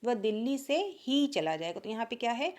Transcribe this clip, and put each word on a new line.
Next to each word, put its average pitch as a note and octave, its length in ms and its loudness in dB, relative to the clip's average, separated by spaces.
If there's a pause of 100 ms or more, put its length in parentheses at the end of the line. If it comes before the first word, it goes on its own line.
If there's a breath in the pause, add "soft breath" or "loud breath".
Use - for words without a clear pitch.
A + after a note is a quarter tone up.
वह A#3+ 100 2
दिल्ली A3 440 0
से C#4 200 0 (220)
ही C#4 280 2
चला D#3+ 280 0
जाएगा, E3 240 -4
तो G#3 100 -10
यहाँ A3 160 -2
पे A3+ 100 -6
क्या A#3 160 -2
है? C#4+ 260 -2